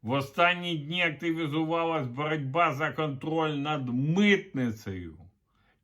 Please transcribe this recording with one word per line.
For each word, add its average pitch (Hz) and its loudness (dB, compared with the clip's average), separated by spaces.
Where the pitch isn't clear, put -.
В 113 -2
останні 175 2
дні 160 -4
активізувалась 160 0
боротьба 151 0
за 143 -2
контроль 156 -2
над 143 -2
митницею 127 0